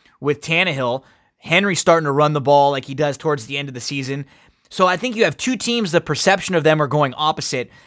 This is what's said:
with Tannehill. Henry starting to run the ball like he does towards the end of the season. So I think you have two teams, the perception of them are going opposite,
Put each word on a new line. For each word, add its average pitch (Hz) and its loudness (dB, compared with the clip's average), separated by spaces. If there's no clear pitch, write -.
with 143 -2
Tannehill. 147 -2
Henry 190 0
starting 165 4
to 143 0
run 147 4
the 147 0
ball 143 4
like 135 -4
he 135 -10
does 143 -2
towards 143 -4
the 139 -8
end 143 -6
of 131 -12
the 123 -12
season. 139 -6
So 185 2
I 180 2
think 233 -6
you 220 2
have 160 0
two 254 -4
teams, 233 -2
the 170 4
perception 185 0
of 160 2
them 156 4
are 143 0
going 139 0
opposite, 147 -4